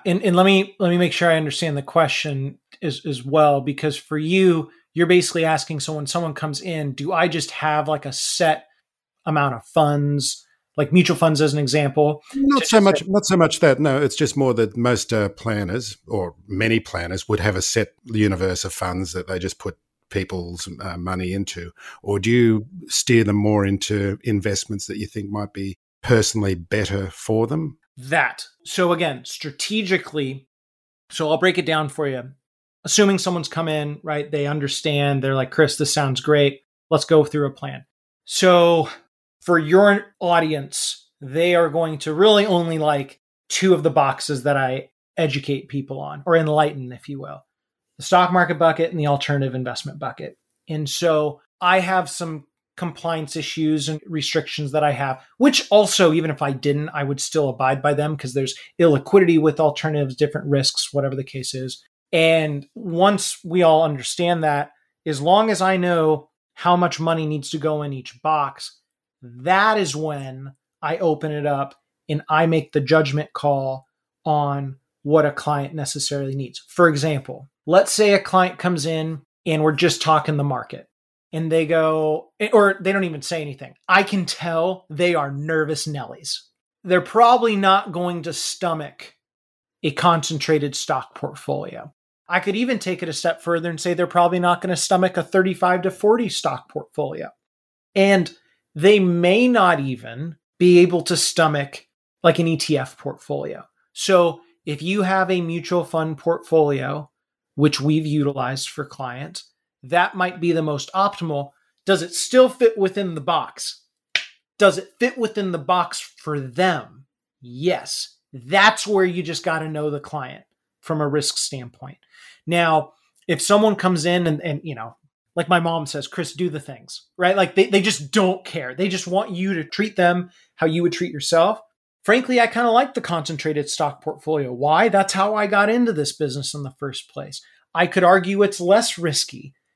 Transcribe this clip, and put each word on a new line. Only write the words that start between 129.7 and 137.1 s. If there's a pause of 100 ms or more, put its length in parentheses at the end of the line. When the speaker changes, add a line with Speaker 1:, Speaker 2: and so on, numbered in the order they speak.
Speaker 1:
them (260)
how
you
would
treat
yourself. (420)
Frankly,
I
kinda
like
the
concentrated
stock
portfolio.
Why?
That's
how
I
got
into
this
business
in
the
first